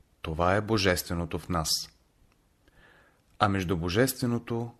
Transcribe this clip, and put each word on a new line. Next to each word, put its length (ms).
това 340
е 60
божественото 800
в 100
нас. 200
А 100
между 280
божественото 1040